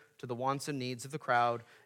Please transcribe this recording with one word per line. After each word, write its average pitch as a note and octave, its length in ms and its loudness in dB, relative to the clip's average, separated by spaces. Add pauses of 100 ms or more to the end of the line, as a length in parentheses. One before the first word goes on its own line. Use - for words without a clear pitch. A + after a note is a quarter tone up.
(180)
to - 80 -12
the A#2+ 80 -2
wants C3+ 340 -2
and C#3+ 100 -2
needs B2+ 260 -6
of C3+ 60 -12
the D3+ 80 -6
crowd A#2+ 440 4 (240)